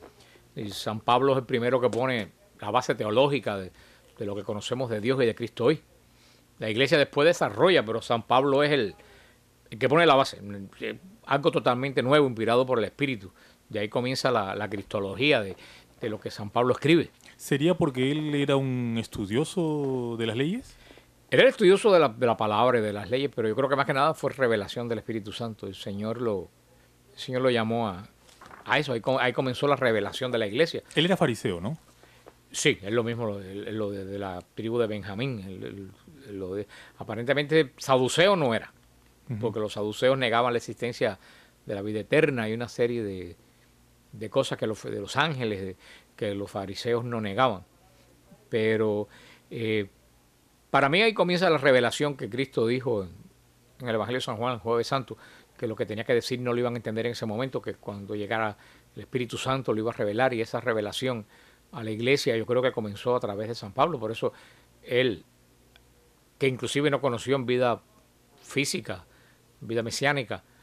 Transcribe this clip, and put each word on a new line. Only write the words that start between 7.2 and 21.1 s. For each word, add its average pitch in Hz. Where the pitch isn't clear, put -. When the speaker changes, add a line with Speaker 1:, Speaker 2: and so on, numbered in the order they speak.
Speaker 1:
desarrolla, 147
pero 110
San 117
Pablo 135
es 147
el, 117
el 113
que 127
pone 160
la 143
base, 131
eh, 113
algo 143
totalmente 131
nuevo, 139
inspirado 117
por 123
el 104
Espíritu. 107
De 110
ahí 104
comienza 127
la, 101
la 104
cristología 101
de, 95
de 120
lo 104
que 104
San 104
Pablo 123
escribe. 156
Speaker 2:
¿Sería 156
porque 135
él 151
era 143
un 127
estudioso 131
de 113
las 107
leyes? 165